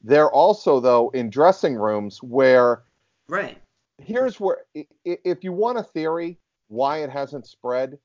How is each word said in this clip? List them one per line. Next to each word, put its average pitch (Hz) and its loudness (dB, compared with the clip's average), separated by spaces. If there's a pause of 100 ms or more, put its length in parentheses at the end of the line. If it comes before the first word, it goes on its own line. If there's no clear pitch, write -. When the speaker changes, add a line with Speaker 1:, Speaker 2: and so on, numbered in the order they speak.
Speaker 1:
they're 147 4
also, 151 2
though, 120 2
in 123 -6
dressing 151 2
rooms 104 -4
where 123 2 (420)
Speaker 2:
Right. 175 -8 (400)
Speaker 1:
here's 247 -4
where, 196 -4 (180)
i-, 151 -14 (200)
i-, 175 -6
if 180 -4
you 185 -8
want 226 -2
a 208 -6
theory 165 -6 (300)
why 135 -4
it 147 -8
hasn't 139 -10
spread 131 -6